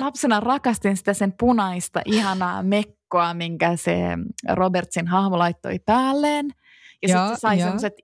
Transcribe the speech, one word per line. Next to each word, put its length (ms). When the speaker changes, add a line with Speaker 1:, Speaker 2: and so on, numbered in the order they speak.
Speaker 1:
lapsena 400
rakastin 560
sitä 180
sen 260
punaista, 640
ihanaa 580
mekkoa, 720
minkä 420
se 200
Robertsin 580
hahmo 300
laittoi 400
päälleen. 680
Ja 60
sit 80
Speaker 2:
Joo, 120
Speaker 1:
se 120
sai 180
Speaker 2:
joo. 80
Speaker 1:
semmoset 260